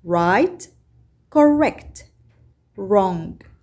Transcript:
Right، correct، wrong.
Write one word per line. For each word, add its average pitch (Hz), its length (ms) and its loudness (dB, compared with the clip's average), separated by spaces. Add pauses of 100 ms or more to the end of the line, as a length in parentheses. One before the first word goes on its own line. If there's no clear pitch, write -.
Right، 175 560 0 (720)
correct، 294 680 0 (760)
wrong. 190 680 -2 (180)